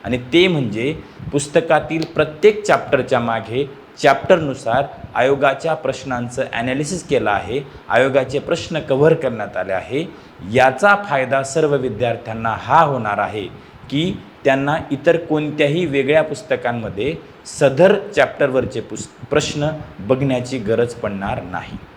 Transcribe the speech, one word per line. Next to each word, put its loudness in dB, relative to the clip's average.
आणि -2
ते 6
म्हणजे -2
पुस्तकातील 0
प्रत्येक 2
चॅप्टरच्या 2
मागे -4
चॅप्टरनुसार 2
आयोगाच्या 2
प्रश्नांचं -4
ॲनालिसिस -4
केलं 2
आहे, -2
आयोगाचे 2
प्रश्न -4
कव्हर 4
करण्यात -4
आले -4
आहे. -4
याचा 6
फायदा 0
सर्व 2
विद्यार्थ्यांना -2
हा 4
होणार 0
आहे -2
की -2
त्यांना 2
इतर 2
कोणत्याही 0
वेगळ्या 2
पुस्तकांमध्ये -4
सदर 4
चॅप्टरवरचे 0
पुस-, -12
प्रश्न 0
बघण्याची 0
गरज 0
पडणार -6
नाही. -10